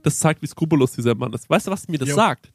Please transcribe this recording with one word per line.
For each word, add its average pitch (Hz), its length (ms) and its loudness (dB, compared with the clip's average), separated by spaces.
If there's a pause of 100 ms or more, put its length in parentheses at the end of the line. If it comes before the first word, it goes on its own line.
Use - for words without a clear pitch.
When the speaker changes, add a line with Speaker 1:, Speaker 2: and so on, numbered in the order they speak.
Speaker 1:
Das - 160 0
zeigt, 156 200 2
wie 151 60 -8
skrupellos 151 460 0
dieser 117 240 0
Mann 113 160 -6
ist. - 180 -8
Weißt 185 160 2
du, 202 60 -6
was - 160 -10
mir 160 100 -4
das 139 120 -4
Speaker 2:
Jo. 143 40 -2
Speaker 1:
sagt? 196 400 0